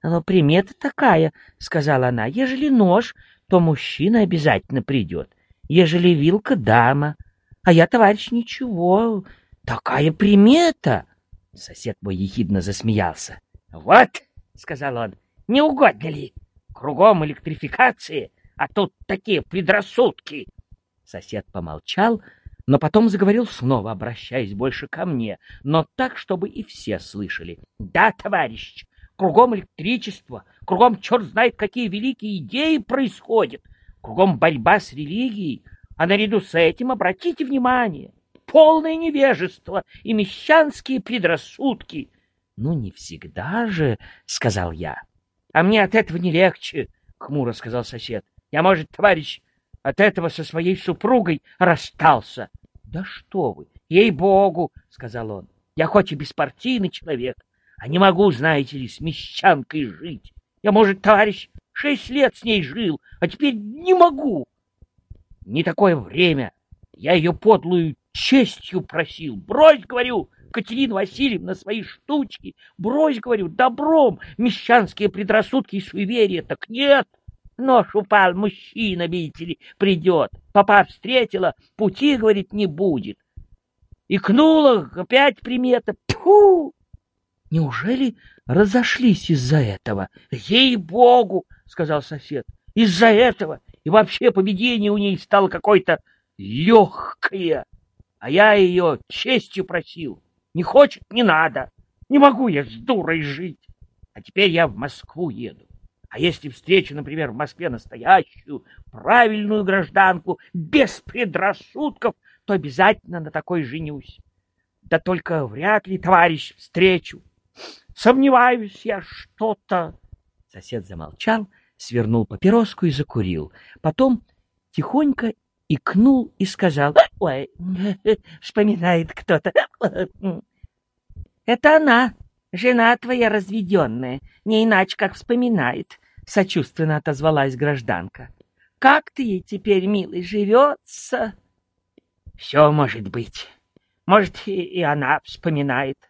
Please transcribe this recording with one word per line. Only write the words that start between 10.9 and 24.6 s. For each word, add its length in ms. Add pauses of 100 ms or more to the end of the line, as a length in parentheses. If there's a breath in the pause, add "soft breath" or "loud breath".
Сосед 460
мой 140
ехидно 460
засмеялся. 800 (320)
"Вот", 500 (340)
сказал 400
он, 180 (340)
"не 140
угодно 460
ли? 240 (400)
Кругом 520
электрификации, 1080 (260)
а 120
тут 240 (140)
такие 360
предрассудки". 1040 (580)
Сосед 480
помолчал, 680 (440 soft breath)
но 120
потом 300
заговорил 380
снова, 440
обращаясь 640
больше 320